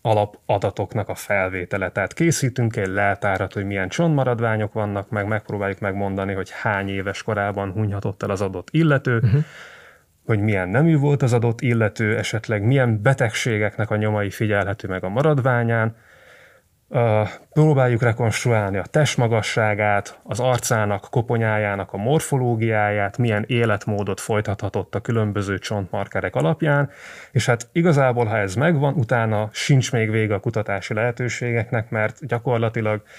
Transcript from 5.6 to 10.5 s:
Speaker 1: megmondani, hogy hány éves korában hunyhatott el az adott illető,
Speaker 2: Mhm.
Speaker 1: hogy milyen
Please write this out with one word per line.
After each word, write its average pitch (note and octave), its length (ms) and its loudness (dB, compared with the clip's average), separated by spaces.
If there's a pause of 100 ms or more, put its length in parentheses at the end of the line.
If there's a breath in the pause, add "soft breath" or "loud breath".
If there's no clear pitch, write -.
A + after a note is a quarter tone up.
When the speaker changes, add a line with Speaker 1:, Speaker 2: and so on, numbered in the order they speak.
Speaker 1:
megmondani, G2 540 -4
hogy F#2 180 -6
hány G2 380 -2
éves G2 340 -6
korában G2+ 480 -2
hunyhatott G2+ 520 -4
el G2+ 60 -4
az G2 120 -2
adott F#2+ 300 -6
illető, C#3+ 460 2
Speaker 2:
Mhm. A2+ 200 4 (880 loud breath)
Speaker 1:
hogy G#2+ 140 0
milyen G2 300 0